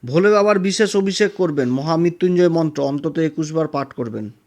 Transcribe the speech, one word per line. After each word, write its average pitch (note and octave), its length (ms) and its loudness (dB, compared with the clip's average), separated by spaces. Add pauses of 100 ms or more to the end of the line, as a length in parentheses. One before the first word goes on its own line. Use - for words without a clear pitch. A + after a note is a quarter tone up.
ভোলে D#3+ 280 2
বাবার G#3 280 4
বিশেষ G3 360 0
অভিষেক G3 360 0 (100)
করবেন, D3 280 0
মহামৃত্যুঞ্জয় E3+ 880 2
মন্ত্র D#3 260 -2
অন্তত C#3+ 360 -4
একুশ D#3 340 -2
বার D#3+ 140 0
পাঠ C#3 260 -6
করবেন। A2 320 -8 (220)